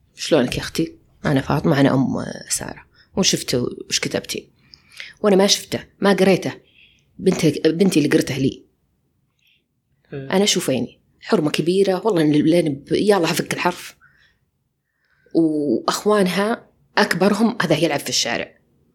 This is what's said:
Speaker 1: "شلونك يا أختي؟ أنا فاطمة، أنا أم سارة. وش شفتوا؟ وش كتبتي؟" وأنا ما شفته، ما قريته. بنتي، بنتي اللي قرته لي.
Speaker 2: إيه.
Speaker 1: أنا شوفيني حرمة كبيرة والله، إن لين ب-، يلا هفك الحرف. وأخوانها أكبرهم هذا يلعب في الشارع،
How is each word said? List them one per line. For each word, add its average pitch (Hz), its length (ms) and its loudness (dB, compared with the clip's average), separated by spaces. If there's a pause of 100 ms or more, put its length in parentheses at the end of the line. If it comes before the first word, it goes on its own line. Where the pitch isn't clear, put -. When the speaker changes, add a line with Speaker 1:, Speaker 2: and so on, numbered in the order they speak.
(160)
Speaker 1:
"شلونك - 400 0
يا - 60 -4
أختي؟ - 340 -6 (300)
أنا 135 160 2
فاطمة، 143 380 0
أنا 139 140 4
أم 131 320 0 (240)
سارة. - 360 -8 (320)
وش 190 140 2
شفتوا؟ - 380 -2 (200)
وش - 100 -4
كتبتي؟" - 500 -6 (720)
وأنا 208 140 4
ما 196 120 4
شفته، - 320 -2 (200)
ما 196 140 2
قريته. 180 400 2 (640)
بنتي، 165 460 2
بنتي 170 340 2
اللي 143 100 2
قرته 143 280 0
لي. - 260 -2 (1500)
Speaker 2:
إيه. 139 180 -10
Speaker 1:
أنا 196 140 2
شوفيني 131 560 -2 (200)
حرمة 151 300 0
كبيرة 185 540 0
والله، 175 160 2
إن 151 100 2
لين 156 420 2
ب-، - 180 -12
يلا 185 400 2
هفك - 220 -4
الحرف. - 420 -6 (1400)
وأخوانها 175 1300 0 (300)
أكبرهم 208 640 2
هذا 156 160 2
يلعب 151 220 0
في - 100 -8
الشارع، 117 480 -4 (380)